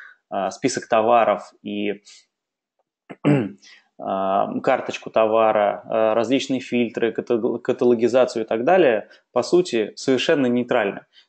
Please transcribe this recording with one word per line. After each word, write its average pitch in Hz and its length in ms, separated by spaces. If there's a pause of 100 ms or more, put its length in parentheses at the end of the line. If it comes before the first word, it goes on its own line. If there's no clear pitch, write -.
(280)
а, 95 220
список - 360
товаров 110 760
и, 104 400 (1200)
<clears throat> 120 720
а, 98 640
карточку - 500
товара, 110 800
а, 110 260
различные 123 460
фильтры, 117 520
катал-, 120 460
каталогизацию 120 840
и - 20
так 113 180
далее, 147 440 (240)
по 120 100
сути, 120 540
совершенно 135 500
нейтральны. 120 600 (220)